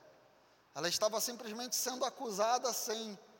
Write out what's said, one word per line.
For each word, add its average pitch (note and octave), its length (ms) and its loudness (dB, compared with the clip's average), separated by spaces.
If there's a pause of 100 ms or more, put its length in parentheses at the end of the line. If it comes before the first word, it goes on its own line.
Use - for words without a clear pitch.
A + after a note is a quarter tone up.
(760)
Ela D#3 140 0
estava G#3+ 320 2
simplesmente A#3+ 560 -4
sendo B3+ 280 0
acusada A#3 680 2
sem A3 460 -4 (220)